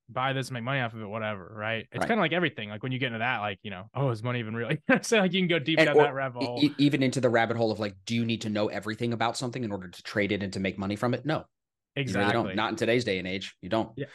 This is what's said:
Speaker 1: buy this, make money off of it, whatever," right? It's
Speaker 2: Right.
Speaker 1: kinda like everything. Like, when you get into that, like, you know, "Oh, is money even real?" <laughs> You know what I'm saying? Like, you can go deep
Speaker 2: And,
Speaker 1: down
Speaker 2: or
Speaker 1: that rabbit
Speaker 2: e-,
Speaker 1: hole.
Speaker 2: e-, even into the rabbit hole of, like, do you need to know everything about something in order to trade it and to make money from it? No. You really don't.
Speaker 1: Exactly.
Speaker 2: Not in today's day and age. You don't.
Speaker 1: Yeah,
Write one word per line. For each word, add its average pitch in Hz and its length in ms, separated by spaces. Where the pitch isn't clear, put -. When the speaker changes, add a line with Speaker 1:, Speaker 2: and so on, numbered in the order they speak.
Speaker 1:
buy 127 260
this, 131 160
make 123 140
money 135 160
off 117 120
of 113 80
it, 107 60
whatever," 104 500
right? 107 360
It's 123 80
Speaker 2:
Right. 185 80
Speaker 1:
kinda 226 120
like 156 120
everything. 151 360
Like, 107 140
when 131 100
you 127 60
get 131 80
into 117 140
that, 120 180
like, 101 240
you 107 80
know, 95 240
"Oh, 135 160
is 110 120
money 123 180
even 110 140
real?" 117 120
<laughs> 135 40
You 151 60
know - 100
what 254 120
I'm - 60
saying? 220 180
Like, 185 100
you 190 80
can 180 80
go 170 100
deep 156 200
Speaker 2:
And, 160 80
Speaker 1:
down 147 100
Speaker 2:
or 147 80
Speaker 1:
that 143 100
rabbit 131 280
Speaker 2:
e-, - 20
Speaker 1:
hole. 123 220
Speaker 2:
e-, 147 120
even 143 240
into 131 180
the 123 100
rabbit 113 260
hole 113 160
of, 98 80
like, 101 240
do 117 100
you 117 120
need 113 160
to 110 80
know 104 160
everything 110 480
about 113 240
something 123 260
in 104 80
order 92 160
to - 140
trade 101 300
it 98 100
and 95 100
to 98 80
make 95 180
money 101 180
from 123 180
it? 120 100
No. 143 220
You 120 100
really 104 180
don't. 117 100
Speaker 1:
Exactly. 98 120
Speaker 2:
Not 104 160
in 110 60
today's 117 280
day 98 140
and 92 100
age. 95 340
You 92 80
don't. 110 260
Speaker 1:
Yeah, 139 180